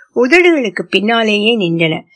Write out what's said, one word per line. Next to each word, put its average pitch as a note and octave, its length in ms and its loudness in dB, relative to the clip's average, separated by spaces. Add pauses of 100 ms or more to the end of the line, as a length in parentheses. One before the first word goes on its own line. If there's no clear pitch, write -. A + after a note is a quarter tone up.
(160)
உதடுகளுக்கு C4 720 2
பின்னாலேயே G#3+ 680 0
நின்றன. E3 380 0 (200)